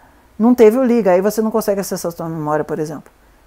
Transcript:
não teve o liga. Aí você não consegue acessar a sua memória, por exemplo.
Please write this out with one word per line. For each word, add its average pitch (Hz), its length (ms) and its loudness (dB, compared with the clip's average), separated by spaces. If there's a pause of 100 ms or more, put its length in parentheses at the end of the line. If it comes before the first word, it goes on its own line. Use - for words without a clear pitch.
(380)
não 233 160 4
teve 226 240 6
o 269 60 0
liga. 226 280 2
Aí 185 100 4
você 208 200 -2
não 220 80 -2
consegue 208 300 -2
acessar 175 320 -6
a 170 40 -18
sua 165 120 -10
memória, 151 380 -4
por 151 120 -8
exemplo. 151 340 -10 (360)